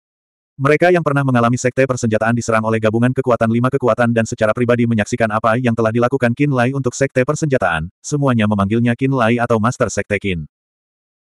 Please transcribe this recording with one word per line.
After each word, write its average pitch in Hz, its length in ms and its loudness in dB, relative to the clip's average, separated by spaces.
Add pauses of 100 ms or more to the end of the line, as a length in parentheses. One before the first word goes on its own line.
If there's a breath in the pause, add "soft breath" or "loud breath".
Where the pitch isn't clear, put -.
(580)
Mereka 151 320 2
yang 175 160 2
pernah 143 160 0
mengalami 123 320 2
sekte 127 320 0
persenjataan 113 480 0
diserang 113 320 -2
oleh 110 160 0
gabungan 117 320 0
kekuatan 120 320 0
lima 120 240 0
kekuatan 120 400 0
dan 113 160 0
secara - 320 -2
pribadi 120 320 2
menyaksikan 113 400 0
apa 110 320 0
yang 120 160 0
telah 110 160 0
dilakukan 120 400 0
Qin 147 160 0
Lai 127 240 0
untuk 131 240 -4
sekte 135 240 0
persenjataan, 120 800 -2
semuanya 127 480 0
memanggilnya 110 480 0
Qin 135 160 0
Lai 120 240 2
atau 120 240 0
Master 117 320 0
Sekte 101 240 -4
Qin. 87 320 -6 (920)